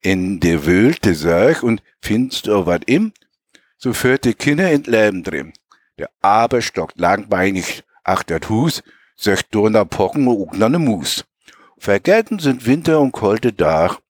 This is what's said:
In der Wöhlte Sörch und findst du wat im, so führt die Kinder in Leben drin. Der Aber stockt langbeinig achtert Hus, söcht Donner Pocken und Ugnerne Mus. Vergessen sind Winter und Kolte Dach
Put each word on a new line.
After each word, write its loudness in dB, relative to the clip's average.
In -2
der 0
Wöhlte 2
Sörch 2
und -2
findst -4
du 0
wat -2
im, -2
so -4
führt 0
die 2
Kinder 0
in 0
Leben 2
drin. -8
Der -12
Aber 2
stockt -8
langbeinig -2
achtert -4
Hus, 0
söcht -2
Donner 2
Pocken -2
und 2
Ugnerne 0
Mus. -4
Vergessen 0
sind -2
Winter 2
und 2
Kolte 0
Dach 0